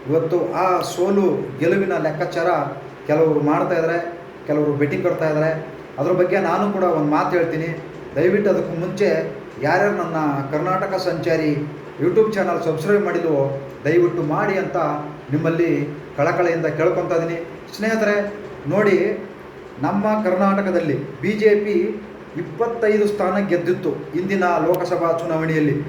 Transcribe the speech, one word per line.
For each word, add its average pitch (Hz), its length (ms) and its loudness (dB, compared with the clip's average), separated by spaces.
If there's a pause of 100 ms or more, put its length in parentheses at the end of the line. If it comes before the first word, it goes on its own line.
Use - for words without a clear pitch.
(100)
ಇವತ್ತು 156 440 0
ಆ 180 260 2
ಸೋಲು 185 800 0
ಗೆಲುವಿನ 180 380 2
ಲೆಕ್ಕಾಚಾರ 156 500 -2 (580)
ಕೆಲವರು 151 340 4
ಮಾಡ್ತಾ 160 340 2
ಇದ್ದಾರೆ, 165 380 0 (340)
ಕೆಲವರು 147 260 2
ಬೆಟ್ಟಿಂಗ್ 143 320 0
ಕಟ್ತಾ 160 240 0
ಇದ್ದಾರೆ. 156 380 0 (320)
ಅದ್ರ 160 140 0
ಬಗ್ಗೆ 180 280 4
ನಾನು 185 320 0
ಕೂಡ 190 100 0
ಒಂದು 156 280 2
ಮಾತು 175 260 2
ಹೇಳ್ತೀನಿ. 160 460 -2 (340)
ದಯವಿಟ್ಟು 196 340 4
ಅದಕ್ಕೂ - 300 0
ಮುಂಚೆ 165 540 0 (280)
ಯಾರ್ಯಾರು 190 340 2
ನನ್ನ 165 200 -4 (360)
ಕರ್ನಾಟಕ 185 440 -2
ಸಂಚಾರಿ 160 720 0 (320)
YouTube 214 340 4
ಚಾನಲ್ 175 280 0
ಸಬ್ಸ್ಕ್ರೈಬ್ 185 420 0
ಮಾಡಿಲ್ವೋ 151 580 0 (220)
ದಯವಿಟ್ಟು 170 380 4
ಮಾಡಿ 190 360 0
ಅಂತ - 180 -2 (560)
ನಿಮ್ಮಲ್ಲಿ 160 680 0 (180)
ಕಳಕಳಿಯಿಂದ 165 500 2
ಕೇಳ್ಕೊತಾ 160 480 0
ಇದ್ದೀನಿ. 165 260 -2 (360)
ಸ್ನೇಹಿತರೆ, 208 560 0 (380)
ನೋಡಿ, 196 580 2 (540)
ನಮ್ಮ 208 420 0
ಕರ್ನಾಟಕದಲ್ಲಿ 185 960 0
ಬಿ 175 120 0
ಜೆ 214 160 2
ಪಿ 208 560 0 (320)
ಇಪ್ಪತ್ತೈದು 214 720 0
ಸ್ಥಾನ 196 380 0
ಗೆದ್ದಿತ್ತು 175 440 0
ಇಂದಿನ 185 540 -2
ಲೋಕಸಭಾ 170 680 2
ಚುನಾವಣೆಯಲ್ಲಿ. 160 760 0